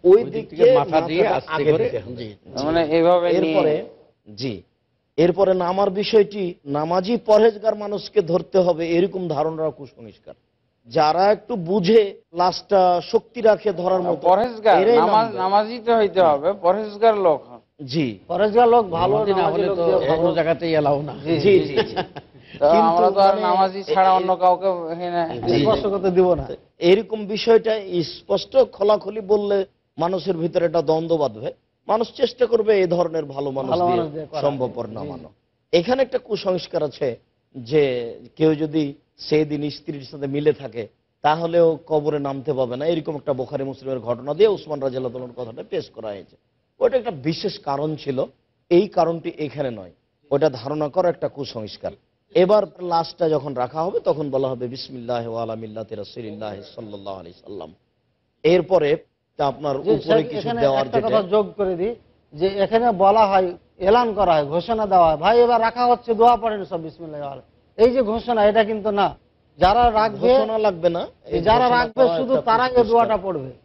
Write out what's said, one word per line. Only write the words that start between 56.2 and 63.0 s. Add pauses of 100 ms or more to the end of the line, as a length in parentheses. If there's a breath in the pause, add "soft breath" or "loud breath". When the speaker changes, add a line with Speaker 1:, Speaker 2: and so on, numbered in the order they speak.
Speaker 1:
সাল্লাল্লাহু
আলাইহি
সাল্লাম।" (720)
এরপরে (400)
তা
আপনার
Speaker 4:
জি,
Speaker 1:
উপরে
Speaker 4:
স্যার,
Speaker 1:
কিছু
Speaker 4:
এখানে
Speaker 1:
দেওয়ার
Speaker 4:
একটা
Speaker 1:
যেটা
Speaker 4:
কথা
যোগ (120)
করে
দিই (380)
যে
এখানে
বলা